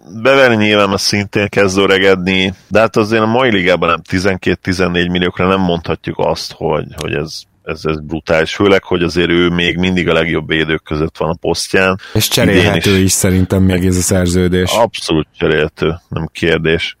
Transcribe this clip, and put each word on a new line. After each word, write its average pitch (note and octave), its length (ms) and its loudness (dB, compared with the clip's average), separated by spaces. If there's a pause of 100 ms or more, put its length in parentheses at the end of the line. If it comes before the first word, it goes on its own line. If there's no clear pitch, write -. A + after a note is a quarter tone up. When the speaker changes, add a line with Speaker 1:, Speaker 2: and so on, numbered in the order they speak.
(220)
Speaker 1:
Beverly C3 340 4
nyilván G#2 340 2
már F#2+ 100 0
szintén G2+ 500 -2
kezd G2 280 2
öregedni, F#2+ 760 2 (140)
de F#2+ 120 2
hát A2+ 180 2
azért A2 240 0
a A2 40 2
mai A#2+ 260 2
ligában F2+ 380 2
nem E2 120 -2
tizenkét-tizennégy F2+ 1080 -2
milliókra F2+ 380 0
nem F#2+ 120 2
mondhatjuk E2+ 600 -2
azt, - 380 -4
hogy, D#2 280 -4 (100)
hogy D#2 180 -8
ez, D2+ 280 -8 (220)
ez, D#2+ 200 -10
ez D#2 160 -4
brutális, D#2+ 560 -2
főleg, G2 280 2
hogy F2 200 -2
azért E2+ 260 0
ő E2+ 200 2
még E2+ 280 0
mindig F2+ 320 0
a E2 40 0
legjobb D#2+ 340 -2
védők D#2+ 360 -2
között D#2 340 -4
van D#2+ 120 -2
a F2 120 -4
posztján. F#2+ 580 0 (140)
Speaker 2:
És G#2+ 140 0
cserélhető G2+ 600 0
Speaker 1:
Idén G2 60 2
Speaker 2:
is. F#2+ 100 2
is F#2 60 0
szerintem F#2+ 520 0
még F#2 220 0
ez F#2 120 2
a F#2 40 -2
szerződés. F2+ 720 0
Speaker 1:
Abszolút F#2+ 560 -2 (100)
cserélhető, D#2 580 -2 (140)
nem D#2+ 220 -6
kérdés. E2 680 -2